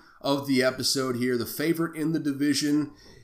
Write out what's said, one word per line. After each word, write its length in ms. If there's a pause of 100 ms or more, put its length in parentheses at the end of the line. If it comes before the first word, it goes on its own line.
(200)
of 280
the 160
episode 520
here, 220
the 80
favorite 500
in 160
the 60
division, 720 (340)